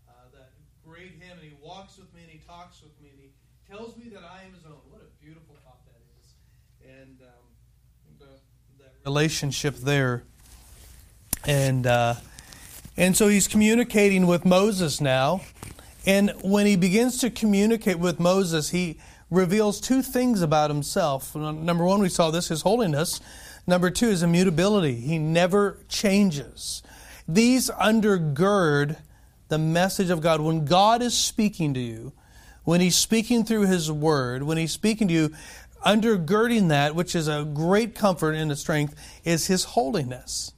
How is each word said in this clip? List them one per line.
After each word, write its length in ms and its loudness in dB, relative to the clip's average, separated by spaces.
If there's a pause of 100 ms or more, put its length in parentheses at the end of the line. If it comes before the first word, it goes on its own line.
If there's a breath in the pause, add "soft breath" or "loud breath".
Uh, 320 -20
that 160 -20 (320)
great 360 -20
hymn, 200 -20
"And 80 -20
he 160 -20
walks 320 -20
with 180 -20
me 140 -20
and 40 -20
he 120 -20
talks 400 -20
with 160 -20
me 160 -20
and 80 -20
he 80 -20 (400)
tells 240 -20
me 160 -20
that 120 -20
I 200 -20
am 80 -20
his 160 -20
own." 240 -20
What 80 -20
a 100 -20 (140)
beautiful 400 -20
thought 240 -20
that 160 -20 (160)
is. 160 -20 (480)
And, 400 -20
um, 220 -20 (720)
the, 640 -20
that 100 -20 (120)
relationship 680 -2
there. 480 -2 (1200 soft breath)
And, 400 0
uh, 300 0 (840 loud breath)
and 200 2
so 100 4
he's 200 4
communicating 760 2
with 200 2
Moses 560 2
now. 400 0 (640 loud breath)
And 260 2 (120)
when 220 2
he 100 4
begins 440 2
to 100 0
communicate 680 0
with 200 -2
Moses, 500 0
he 300 -4 (300 loud breath)
reveals 520 0
two 200 0
things 400 0
about 280 2
himself. 680 -4
N-, 300 -8
number 180 0
one, 160 2
we 100 2
saw 220 0
this, 160 -4
his 140 -6
holiness. 580 0 (480 loud breath)
Number 220 2
two, 200 0
his 140 0
immutability. 720 2
He 220 -4
never 640 0 (100)
changes. 960 -2 (440 loud breath)
These 440 2
undergird 1300 0 (520 soft breath)
the 80 -2
message 520 0
of 120 0
God. 200 0
When 240 -2
God 360 4
is 160 -2
speaking 560 -2
to 60 -4
you, 340 -10 (500 soft breath)
when 180 2
he's 140 2
speaking 480 2
through 200 0
his 280 0
word, 520 -2
when 140 -2
he's 140 -2
speaking 380 0
to 40 0
you, 220 0 (500 loud breath)
undergirding 840 2
that, 260 2
which 200 -4
is 120 -2
a 180 -4
great 480 0
comfort 400 0
and 180 -4
a 40 -2
strength, 400 -4 (280 loud breath)
is 240 -2
his 180 0
holiness. 920 -6